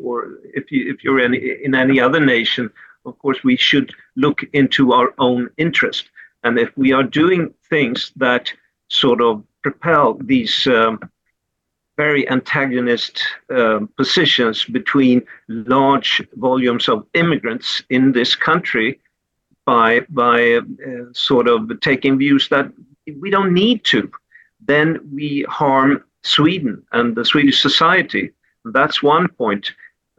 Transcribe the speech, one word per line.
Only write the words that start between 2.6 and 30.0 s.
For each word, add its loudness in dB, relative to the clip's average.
of -16
course, -4
we 2
should 0
look -2
into 2
our 2
own 0
interest. -2
And 0
if -2
we 2
are 2
doing 0
things -2
that -2
sort 2
of 0
propel 0
these, -2
um, 2
very 0
antagonist, -2
um, 0
positions 0
between 2
large 0
volumes -2
of -2
immigrants -4
in 2
this 0
country -2
by, 4
by, 2
uh, 0
sort 2
of 0
taking 0
views 2
that 0
we -8
don't 2
need 2
to, 0
then 2
we -6
harm 0
Sweden 0
and 0
the -2
Swedish 4
society. 0
That's 0
one 4
point. -4